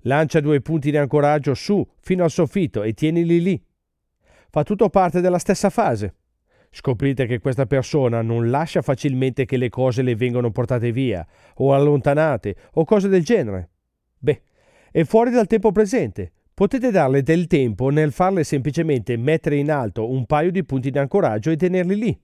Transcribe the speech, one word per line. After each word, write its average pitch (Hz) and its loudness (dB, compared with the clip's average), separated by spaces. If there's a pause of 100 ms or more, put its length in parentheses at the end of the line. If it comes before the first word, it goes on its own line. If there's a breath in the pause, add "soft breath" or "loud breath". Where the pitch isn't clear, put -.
Lancia 151 0
due 147 2
punti 151 -2
di 147 0
ancoraggio 147 2
su, 180 -2 (120)
fino 180 0
al 160 2
soffitto, 156 -2
e 110 -2
tienili 170 0
lì. 175 -2 (880 soft breath)
Fa 151 -2
tutto 208 2
parte 180 2
della 180 2
stessa 196 0
fase. 113 -2 (560)
Scoprite 135 -2
che 117 -4
questa 131 -2
persona 127 0
non 117 0
lascia 151 -2
facilmente 131 -2
che 135 -4
le 123 -2
cose 127 -2
le 127 0
vengano 120 -2
portate 120 -2
via, 110 -4 (320 soft breath)
o 135 2
allontanate, 143 2 (180 soft breath)
o 160 2
cose 202 2
del 190 4
genere. 113 -2 (480)
Beh, - -2 (500 soft breath)
è 165 0
fuori 226 2
dal 233 2
tempo 220 2
presente. 185 -2 (240)
Potete 233 0
darle 139 2
del 160 2
tempo 131 0
nel 151 2
farle 185 0
semplicemente 139 -2
mettere 147 -2
in 143 -2
alto 117 -4
un 131 -4
paio 156 0
di 180 -2
punti 135 -4
di 131 -4
ancoraggio 139 0
e 160 2
tenerli 180 0
lì. 208 -4